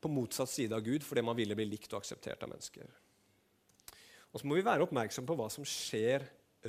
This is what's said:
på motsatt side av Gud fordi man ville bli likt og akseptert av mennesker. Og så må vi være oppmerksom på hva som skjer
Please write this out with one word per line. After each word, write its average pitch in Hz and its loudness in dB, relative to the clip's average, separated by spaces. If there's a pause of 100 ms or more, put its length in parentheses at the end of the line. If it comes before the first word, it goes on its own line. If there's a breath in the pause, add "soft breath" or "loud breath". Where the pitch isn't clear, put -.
på 156 0
motsatt 127 0
side 113 0
av 110 -2
Gud 139 0
fordi 120 4
man 117 2
ville 104 2
bli 107 2
likt - -6
og 101 -4
akseptert - -8
av - -8
mennesker. - -14 (1400 loud breath)
Og 110 -6
så 139 -6
må 151 4
vi 196 2
være 175 6
oppmerksom 131 0
på 123 0
hva 110 0
som 147 -10
skjer 131 0 (420)